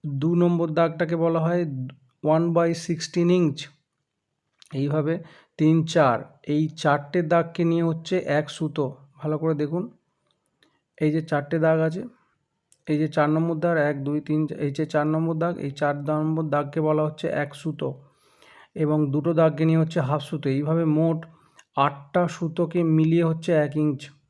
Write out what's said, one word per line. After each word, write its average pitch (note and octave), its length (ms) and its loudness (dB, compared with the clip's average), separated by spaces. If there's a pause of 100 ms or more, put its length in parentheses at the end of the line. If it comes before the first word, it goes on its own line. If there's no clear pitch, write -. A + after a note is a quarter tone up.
দু C#3+ 260 -2 (120)
নম্বর E3+ 260 2 (100)
দাগটাকে E3 380 0 (100)
বলা E3 200 2
হয় F3 160 0 (720)
one E3 220 4
by E3+ 140 4 (160)
sixteen E3+ 440 -2 (100)
ইঞ্চ। D3+ 180 0 (1200)
এইভাবে D3 320 0 (460)
তিন, D#3 160 6 (180)
চার, C3+ 240 6 (360)
এই D3+ 100 2 (180)
চারটে D3 380 0 (120)
দাগকে E3+ 400 0
নিয়ে E3 180 0
হচ্ছে E3 260 -4 (220)
এক D3+ 80 0 (100)
সুতো। D3+ 300 -4 (340)
ভালো D3+ 220 -4
করে D#3+ 200 0
দেখুন, D#3+ 220 -4 (1200)
এই D3+ 120 2
যে D#3+ 140 0
চারটে D3 360 -2
দাগ D#3+ 120 4 (100)
আছে, E3+ 140 -4 (920)
এই D3+ 100 2
যে D#3 140 0
চার D3+ 200 4
নম্বর E3 280 0
দাগ, E3+ 120 2 (140)
এক, D3 60 -2 (120)
দুই, D3 200 -2
তিন, D3+ 120 0 (260)
এই C#3+ 120 -2
যে D#3 160 0
চার D3+ 200 2
নম্বর E3 300 0
দাগ, E3+ 100 -2 (120)
এই C#3 140 -4
চার C#3+ 160 0 (120)
নম্বর D#3 460 -2
দাগকে C#3+ 340 -2
বলা D3+ 200 2
হচ্ছে D3+ 200 -6 (160)
এক C#3+ 60 -8 (120)
সুতো C#3+ 280 -6 (920)
এবং D3+ 140 2 (160)
দুটো D3+ 260 0
দাগকে D#3+ 300 4
নিয়ে D#3+ 140 4
হচ্ছে D#3+ 240 -2
হাফ C#3+ 220 -2
সুতো। C#3 180 -4 (100)
এইভাবে D#3+ 260 0 (140)
মোট D#3+ 220 2 (680)
আটটা C#3+ 380 -2 (120)
সুতোকে E3+ 440 -2 (180)
মিলিয়ে D#3+ 320 4
হচ্ছে D#3+ 220 -4 (140)
এক C#3+ 80 -6 (100)
ইঞ্চ। C#3+ 180 0 (280)